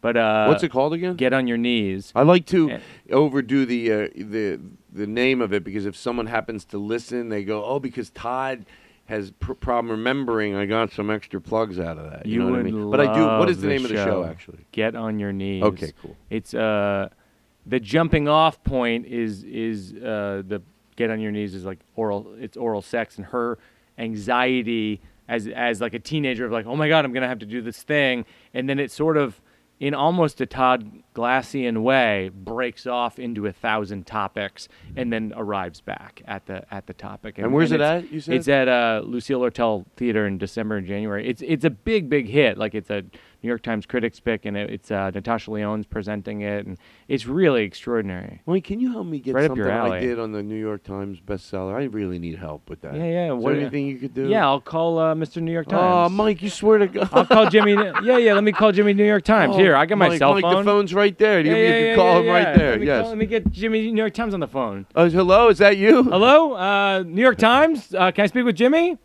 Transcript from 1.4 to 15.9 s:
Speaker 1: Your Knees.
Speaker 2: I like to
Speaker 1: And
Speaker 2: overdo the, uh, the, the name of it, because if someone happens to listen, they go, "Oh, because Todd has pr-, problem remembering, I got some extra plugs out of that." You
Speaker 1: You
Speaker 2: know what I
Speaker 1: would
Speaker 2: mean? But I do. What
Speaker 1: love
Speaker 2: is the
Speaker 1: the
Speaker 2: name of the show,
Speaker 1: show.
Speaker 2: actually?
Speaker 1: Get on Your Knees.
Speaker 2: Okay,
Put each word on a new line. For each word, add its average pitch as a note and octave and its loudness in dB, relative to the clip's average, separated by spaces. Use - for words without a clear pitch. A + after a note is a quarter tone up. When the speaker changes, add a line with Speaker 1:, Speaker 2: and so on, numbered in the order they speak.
Speaker 1:
Your A#2 -2
Knees. G#2+ -4
Speaker 2:
I A#2+ 2
like E3+ 6
to E3 2
Speaker 1:
And A#2 -10
Speaker 2:
overdo C3+ 2
the, A#2 -2
uh, G#2+ 2
the, G#2 -6
the G#2 -8
name B2 0
of G#2 -2
it, G2 -2
because G2 -8
if G2+ -10
someone A#2+ -6
happens A2+ -6
to G#2 -12
listen, A#2 -8
they G#2 -6
go, G#2 -6
"Oh, B2+ -4
because B2 -10
Todd B2+ -8
has G#2 -8
pr-, - -10
problem A#2+ -4
remembering, A2+ -2
I G2+ -4
got A2 -2
some G#2 -6
extra G2+ -6
plugs A2 -4
out E2 -8
of D#2 -14
that." - -16
You A2 -4
Speaker 1:
You A#2 0
Speaker 2:
know A#2+ 0
what - 0
I - -2
Speaker 1:
would A3 -2
Speaker 2:
mean? G#3 -4
But E3+ 2
I C#3 2
do. A2 2
What A2 2
Speaker 1:
love G#2 2
Speaker 2:
is E3+ 0
the F#2 -10
Speaker 1:
the G2+ -2
Speaker 2:
name C3 -2
of A#2+ -4
the A2 -2
show, G2 0
Speaker 1:
show. - -4
Speaker 2:
actually? E2 -14
Speaker 1:
Get A2 -2
on A2+ -6
Your G2+ -6
Knees. G2 -4
Speaker 2:
Okay, F#2 -2